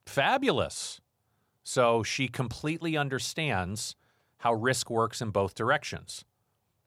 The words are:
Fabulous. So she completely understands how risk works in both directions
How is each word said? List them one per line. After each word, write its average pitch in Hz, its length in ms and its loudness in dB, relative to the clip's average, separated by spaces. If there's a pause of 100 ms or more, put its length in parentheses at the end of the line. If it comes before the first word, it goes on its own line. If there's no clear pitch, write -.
Fabulous. 156 920 2 (640)
So 117 400 4
she 131 260 -2
completely 156 680 -4
understands 127 1000 -2 (420)
how 117 160 2
risk 123 360 0
works 113 320 0
in 110 80 -4
both 98 240 0
directions - 720 -2 (640)